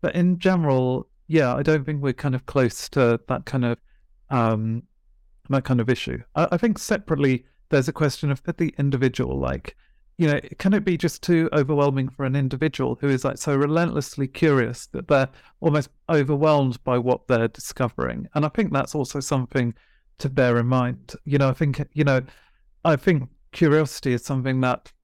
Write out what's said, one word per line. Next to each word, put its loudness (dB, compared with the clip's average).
but -2
in 2
general, 0
yeah, 2
I -2
don't 2
think -4
we're 0
kind -2
of -6
close 0
to 2
that -4
kind -2
of, -2
um, 0
that 0
kind 2
of -2
issue. -2
I, 0
I 0
think 0
separately, 0
there's 2
a -4
question -2
of -4
for -8
the -4
individual, 0
like, -6
you 2
know, 0
can 2
it 2
be 0
just -4
too 2
overwhelming 0
for -6
an -2
individual -2
who -2
is, 0
like, -2
so -2
relentlessly 0
curious 0
that -10
they're 2
almost 0
overwhelmed 2
by 0
what -2
they're 2
discovering? -6
And 0
I -2
think -2
that's -4
also -4
something -2
to -6
bear 2
in 0
mind. -2
You 0
know, 4
I 0
think, -2
you 0
know, 2
I 4
think 2
curiosity 2
is -2
something -2
that -2